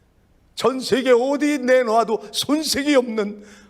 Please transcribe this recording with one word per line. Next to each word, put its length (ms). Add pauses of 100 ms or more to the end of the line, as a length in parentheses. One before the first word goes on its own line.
(540)
전 260
세계 320
어디 460
내놔도 760
손색이 600
없는 500 (260)